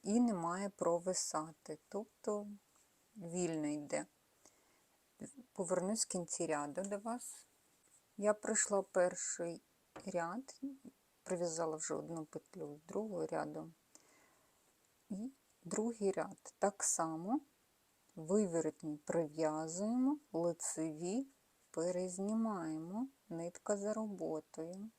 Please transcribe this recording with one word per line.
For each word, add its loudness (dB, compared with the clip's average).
І 4
не 6
має -2
провисати, 0
тобто -4
вільно 0
йде. -2
Повернусь 0
в -20
кінці -2
ряду -2
до -4
вас. -8
Я 4
пройшла 2
перший 0
ряд, -4
пров'язала 0
вже -2
одну -4
петлю -10
з -20
другого -2
ряду. -4
І -6
другий 0
ряд. -6
Так 2
само 0
виворотні 2
пров'язуємо, 2
лицеві 0
перезнімаємо, 0
нитка -2
за -2
роботою. -4